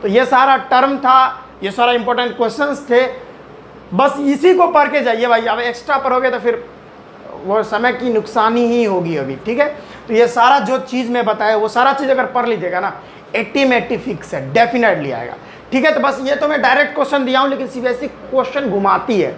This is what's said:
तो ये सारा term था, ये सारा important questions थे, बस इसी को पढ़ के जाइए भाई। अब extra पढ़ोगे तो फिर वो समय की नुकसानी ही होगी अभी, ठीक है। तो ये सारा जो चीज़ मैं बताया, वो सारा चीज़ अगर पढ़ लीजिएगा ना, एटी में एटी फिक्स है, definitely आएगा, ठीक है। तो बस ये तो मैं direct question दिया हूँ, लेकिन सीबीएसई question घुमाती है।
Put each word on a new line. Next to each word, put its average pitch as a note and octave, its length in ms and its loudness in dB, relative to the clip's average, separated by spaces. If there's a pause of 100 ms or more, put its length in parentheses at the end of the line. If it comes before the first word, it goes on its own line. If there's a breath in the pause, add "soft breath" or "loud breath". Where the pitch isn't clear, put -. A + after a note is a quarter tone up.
तो G#3+ 60 -4
ये A#3 180 4
सारा C4 320 4 (140)
term C4+ 260 2
था, C4 480 2 (180)
ये G3 80 -4
सारा A#3+ 200 2
important A#3+ 460 -2
questions C4+ 520 -2
थे, B3 160 4 (880)
बस C4+ 280 2
इसी C#4+ 340 4
को F4 120 4
पढ़ D4 200 2
के D4 140 -2
जाइए A#3 260 0
भाई। A3+ 180 2
अब A3+ 140 -2
extra A#3+ 380 -4
पढ़ोगे C4 320 0
तो A#3+ 100 -4
फिर A#3 240 -2 (800)
वो G#3 180 0
समय A#3+ 300 -2
की A#3+ 200 -4
नुकसानी A3+ 540 0
ही A#3+ 160 2
होगी F3+ 340 -2
अभी, C3+ 180 -6
ठीक A3+ 240 -6
है। D4 80 2 (400 loud breath)
तो A3+ 60 -4
ये A#3 140 4
सारा B3 320 4
जो B3 200 -2
चीज़ B3+ 320 -4
मैं A#3+ 140 0
बताया, G#3+ 320 0
वो G#3+ 100 0
सारा B3 260 2
चीज़ C#4 180 -2
अगर C4 140 2
पढ़ A#3+ 220 -2
लीजिएगा F3+ 320 -2
ना, F#3+ 140 -4 (420 loud breath)
एटी C4+ 300 -2
में B3 120 4
एटी A#3 200 -2
फिक्स - 360 -8
है, C3+ 200 -8
definitely A3 580 2
आएगा, A#2+ 220 -8 (380 loud breath)
ठीक C4 140 2
है। D#4 80 4
तो D4+ 60 0
बस C4 240 0
ये C#4 120 0
तो D4 120 -2
मैं D4 140 0
direct C4+ 340 2
question C#4 300 0
दिया C4 140 2
हूँ, C#4 100 2
लेकिन C4+ 180 -4
सीबीएसई B3 400 -4
question C4 600 -4
घुमाती G3 520 0
है। C3 160 0